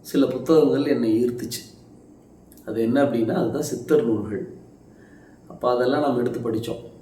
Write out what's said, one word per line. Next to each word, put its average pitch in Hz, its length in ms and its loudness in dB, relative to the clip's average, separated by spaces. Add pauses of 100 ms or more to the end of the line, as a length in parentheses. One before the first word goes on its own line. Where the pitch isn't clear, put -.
சில - 260 0
புத்தகங்கள் 139 580 2
என்னை 117 400 2
ஈர்த்துச்சு. - 440 -6 (960)
அது 110 160 -2
என்ன 127 200 2
அப்படின்னா, 117 300 0
அதுதான் 147 300 0
சித்தர் 143 440 2
நூல்கள். 101 480 -4 (920)
அப்ப 123 260 -2
அதெல்லாம் 127 260 2
நம்ம 135 180 0
எடுத்து 117 320 -2
படிச்சோம். - 300 -4 (220)